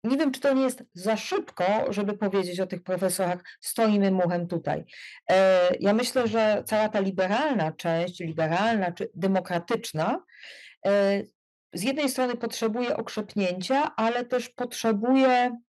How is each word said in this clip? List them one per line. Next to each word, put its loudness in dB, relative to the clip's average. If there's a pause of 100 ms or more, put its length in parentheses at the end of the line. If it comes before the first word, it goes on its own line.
nie 2
wiem, 2
czy -10
to 2
nie 2
jest -2 (100)
za -2
szybko, -2
żeby -4
powiedzieć -2
o 0
tych -10
profesorach: -2 (180)
„Stoimy 2
muchem 0
tutaj”. -4 (440)
E, 6 (100)
ja 2
myślę, 0
że 2
cała 0
ta -2
liberalna 0
część, -2
liberalna 0
czy -8
demokratyczna, -2 (640)
e, 2 (520)
z -4
jednej 0
strony -2
potrzebuje -2
okrzepnięcia, -2
ale 0
też -4
potrzebuje 2 (140)